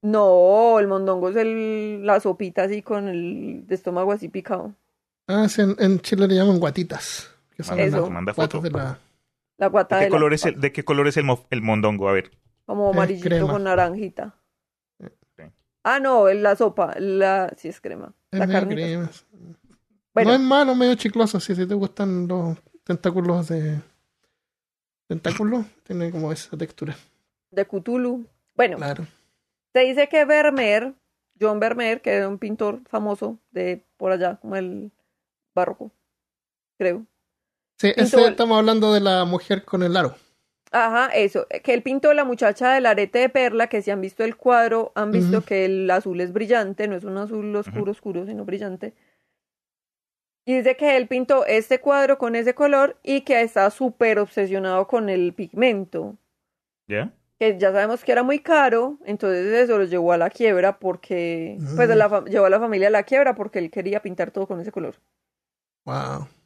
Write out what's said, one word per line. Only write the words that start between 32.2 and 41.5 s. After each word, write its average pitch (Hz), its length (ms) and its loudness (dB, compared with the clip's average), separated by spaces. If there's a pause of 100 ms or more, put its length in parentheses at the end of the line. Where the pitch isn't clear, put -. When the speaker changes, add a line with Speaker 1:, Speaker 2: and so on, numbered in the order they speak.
Speaker 1:
un 202 100 -8
pintor 214 500 -6
famoso 214 500 -6 (140)
de 180 320 -6 (120)
por 185 160 -4
allá, 185 240 -2
como 208 200 -10
el 196 340 -10 (640)
barroco, - 380 -4 (840)
creo. 190 280 -4 (720)
Speaker 2:
Sí, 202 160 2
Speaker 1:
Pintó 240 80 2 (160)
Speaker 2:
ese, 233 80 8
Speaker 1:
el 220 60 6
Speaker 2:
estamos 226 260 2
hablando 220 340 2
de 208 80 4
la 185 240 2
mujer 180 400 -4
con 180 200 -2
el 175 120 0
aro. 165 200 0 (560)
Speaker 1:
Ajá, 233 420 2
eso, 202 320 0 (180)